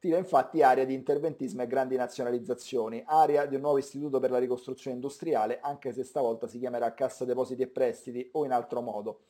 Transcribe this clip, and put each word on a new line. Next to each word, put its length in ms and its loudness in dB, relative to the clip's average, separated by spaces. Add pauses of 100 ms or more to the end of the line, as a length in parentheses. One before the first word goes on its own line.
Tira 180 2
infatti 440 4
aria 220 8
di 100 -2
interventismo 680 -2
e 60 -4
grandi 260 0
nazionalizzazioni, 1120 -4
aria 400 4
di 80 -4
un 60 -2
nuovo 180 2
istituto 400 -4
per 140 2
la 60 2
ricostruzione 580 -4
industriale, 640 -2
anche 320 -6
se 100 -6
stavolta 460 -2
si 100 -14
chiamerà 340 -2
Cassa 320 -4
Depositi 380 -2
e 60 0
Prestiti 640 -2
o 120 -2
in 60 -4
altro 300 0
modo. 500 -8